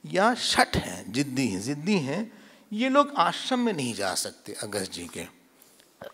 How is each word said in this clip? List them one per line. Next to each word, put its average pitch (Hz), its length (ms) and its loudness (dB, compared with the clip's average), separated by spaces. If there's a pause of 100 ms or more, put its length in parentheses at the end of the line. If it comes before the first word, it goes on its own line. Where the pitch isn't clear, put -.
या 185 300 4
शठ - 420 2
हैं, - 340 -6
जिद्दी 135 360 0
हैं, 123 140 0
जिद्दी 147 320 -2
हैं, 170 480 -2 (320)
ये 233 160 0
लोग 285 280 6
आश्रम 175 420 2
में 233 140 2
नहीं 131 200 -2
जा 95 220 -2
सकते - 380 -6
अगस्त 101 380 -6
जी 87 140 -10
के। 82 220 -10 (880)